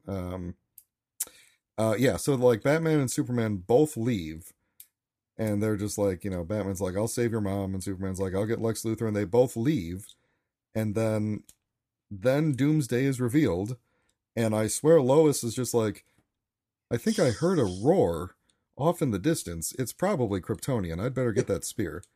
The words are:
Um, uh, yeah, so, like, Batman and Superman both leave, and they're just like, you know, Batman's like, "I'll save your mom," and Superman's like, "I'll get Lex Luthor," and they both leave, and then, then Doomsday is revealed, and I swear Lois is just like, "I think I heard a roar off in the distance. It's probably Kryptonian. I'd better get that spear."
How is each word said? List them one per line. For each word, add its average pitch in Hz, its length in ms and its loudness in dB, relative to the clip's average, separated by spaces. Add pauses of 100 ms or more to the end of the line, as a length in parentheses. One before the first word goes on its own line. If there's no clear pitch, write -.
Um, 90 500 -8 (1200)
uh, 110 200 0
yeah, 117 200 2
so, 143 180 0
like, 120 260 4
Batman 156 380 2
and 127 100 0
Superman 117 560 -2
both 151 300 4
leave, 90 560 -4 (880)
and 104 220 -2
they're 107 160 0
just 101 220 -6
like, 98 240 0
you 101 80 -4
know, 87 120 -4
Batman's 98 380 -4
like, 92 140 -4
"I'll 107 120 0
save 117 240 0
your 110 100 -2
mom," 98 340 -2
and 92 80 -6
Superman's 95 360 -6
like, 95 140 -2
"I'll 101 140 0
get 113 120 -2
Lex 113 240 -2
Luthor," 113 240 -2
and 107 80 -2
they 104 100 0
both 120 300 4
leave, 107 520 -2 (640)
and 110 220 -2
then, 107 480 0 (640)
then 131 440 2
Doomsday 131 520 2
is 131 160 0
revealed, 120 560 0 (580)
and 110 200 0
I 110 100 2
swear 156 340 6
Lois 143 440 4
is 117 100 -2
just 123 220 -2
like, 110 300 0 (840)
"I 120 80 -2
think 220 220 -2
I 131 100 4
heard 165 300 0
a 117 60 4 (180)
roar 92 480 2 (460)
off 170 260 0
in 131 80 0
the 98 80 0
distance. 90 580 -4
It's 127 160 -4
probably 123 480 0
Kryptonian. 95 580 -4
I'd 123 140 -4
better 120 200 0
get 110 140 0
that 92 160 -2
spear." 82 380 -6 (140)